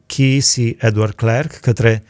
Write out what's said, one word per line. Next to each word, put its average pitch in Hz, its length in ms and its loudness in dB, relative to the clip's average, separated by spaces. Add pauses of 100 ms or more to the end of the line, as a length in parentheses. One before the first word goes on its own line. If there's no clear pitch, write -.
K - 60 -14 (260)
C 120 440 -2
Edward 107 320 0
Clarke 120 460 -2
către 113 500 0